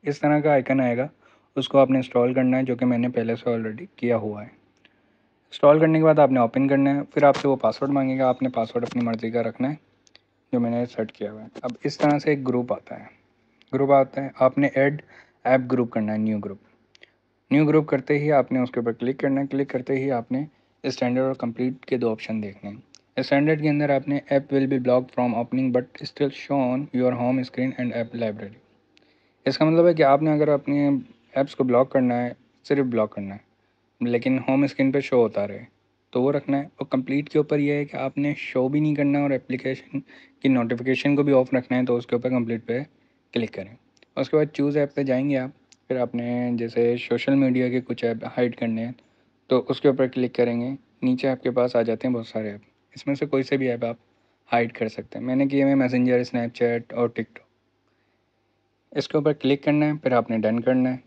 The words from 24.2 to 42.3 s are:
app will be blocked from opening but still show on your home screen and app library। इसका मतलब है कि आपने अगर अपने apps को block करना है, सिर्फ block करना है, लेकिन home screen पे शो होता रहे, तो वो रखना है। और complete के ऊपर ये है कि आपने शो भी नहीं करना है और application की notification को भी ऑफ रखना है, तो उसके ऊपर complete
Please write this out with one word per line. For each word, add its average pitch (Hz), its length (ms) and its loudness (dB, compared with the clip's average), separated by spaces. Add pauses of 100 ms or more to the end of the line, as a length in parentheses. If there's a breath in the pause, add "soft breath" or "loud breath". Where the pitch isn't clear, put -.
app 139 140 2
will 135 200 0
be 135 120 0
blocked 127 340 0
from 123 220 0
opening 127 380 -2
but 123 300 -2
still 147 320 -2
show 139 300 -4
on 127 200 -2 (100)
your 127 180 2
home 123 300 0
screen 127 320 -4
and 120 200 -4
app 117 200 -6
library। 107 400 -6 (920 soft breath)
इसका 135 200 0
मतलब 165 220 6
है 175 60 6
कि 160 100 4
आपने 147 280 4
अगर 151 180 2
अपने 143 520 0 (320)
apps 139 200 -2
को - 100 -2
block 127 280 2
करना 127 240 2
है, 120 200 -4 (300)
सिर्फ 139 200 0
block 110 280 -2
करना 98 200 -10
है, 104 80 -16 (600)
लेकिन 120 380 0
home 135 260 2
screen 135 260 0
पे 139 100 0
शो 127 200 2
होता 104 240 0
रहे, 101 200 -12 (480)
तो 127 80 0
वो 135 100 2
रखना 139 260 -2
है। 143 120 -6 (100)
और - 120 -6
complete 135 380 -2
के 151 100 2
ऊपर 147 200 0
ये 143 180 0
है 147 80 -4
कि - 120 -14
आपने 143 380 -4
शो - 340 -2
भी 147 120 0
नहीं 151 140 0
करना 143 240 2
है 143 60 0
और 139 80 0
application 131 680 -6 (420 loud breath)
की 139 60 4
notification 123 640 2
को 143 80 2
भी 143 80 2
ऑफ 127 220 4
रखना 127 240 0
है, 127 80 2
तो 120 120 0
उसके 117 180 -4
ऊपर 123 140 0
complete 117 360 -2